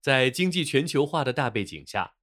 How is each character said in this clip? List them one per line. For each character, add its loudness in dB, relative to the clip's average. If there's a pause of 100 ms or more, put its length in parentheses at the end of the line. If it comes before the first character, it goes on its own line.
在 4
经 0
济 -2
全 2
球 2
化 -2
的 -2
大 0
背 -2
景 -12
下 -6